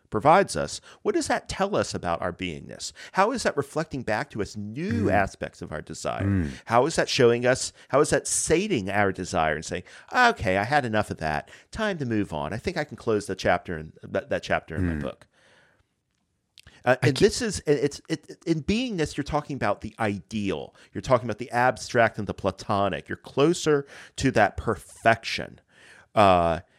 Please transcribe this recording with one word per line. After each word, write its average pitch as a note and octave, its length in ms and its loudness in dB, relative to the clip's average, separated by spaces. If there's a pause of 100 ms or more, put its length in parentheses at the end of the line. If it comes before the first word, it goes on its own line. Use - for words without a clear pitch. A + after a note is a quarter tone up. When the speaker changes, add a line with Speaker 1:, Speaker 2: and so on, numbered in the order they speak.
Speaker 1:
provides D3+ 460 4
us? D2 260 -6 (200)
What - 140 0
does E4 120 -2
that - 220 -4
tell G3+ 260 -2
us G#2+ 200 0
about F2 260 -2
our F2+ 120 -4
beingness? D#2+ 580 -10 (220)
How G3+ 180 4
is C4+ 120 -4
that - 140 0
reflecting C#3+ 460 -4
back A2 280 -2
to A#2 100 -6
us - 140 -6
new B2+ 500 -4
Speaker 2:
Mm. - 80 2
Speaker 1:
aspects - 480 -2
of E2+ 100 -12
our D#2 100 -8
desire? D2 440 -6
Speaker 2:
Mm. F#2+ 260 2 (140)
Speaker 1:
How A#2+ 200 4
is D#3+ 120 -2
that E3 120 0
showing A#2+ 380 4
us, - 260 0 (160)
how C3+ 120 4
is D#3 100 2
that - 160 0
sating E3 640 0
our G2+ 200 2
desire E2 440 0
and D2+ 100 -8
saying, F2 180 -6 (320)
"Okay, A#3 420 2
I G2+ 80 2
had C#3 200 0
enough G#2+ 240 0
of F2+ 80 -8
that. D2+ 320 -4 (220)
Time G#3 280 -4
to C#3+ 60 -4
move G#2+ 280 -2
on. D2+ 200 -4
I A2 40 -6
think E3+ 200 -6
I D3+ 60 -2
can A2+ 140 -12
close G#2+ 280 0
the F#2+ 100 -4
chapter F2+ 440 0
in, D#2+ 140 -14 (100)
that, G2 260 -6
that F#2 140 -4
chapter E2 320 -2
in F#2 100 -2
my E2+ 100 0
Speaker 2:
Mm. D2+ 60 -4
Speaker 1:
book"? - 260 -10 (1600)
Uh, B2+ 160 4
Speaker 2:
I - 60 4
Speaker 1:
and C#3+ 100 2
Speaker 2:
ke- - 20 -4
Speaker 1:
this A3 220 4
is, A3 240 -4
it, D3+ 60 2 (120)
it's, - 260 -2
it, - 360 -8
in D#3+ 180 0
beingness, G#3 520 -2
you're C#3+ 80 -4
talking D3 320 -4
about A2+ 260 -2
the G#2+ 180 -12
ideal. G2 760 -4 (180)
You're G2+ 80 -8
talking A#2+ 260 2
about G#2+ 120 -6
the A#2+ 120 -10
abstract A#2+ 680 2
and G2+ 80 -6
the F#2+ 60 -4
platonic. G2 760 -2
You're - 100 -6
closer D3 680 0 (320)
to C3 140 2
that G#2+ 260 4
perfection. - 1040 -2 (540)
Uh, F2 440 6 (180)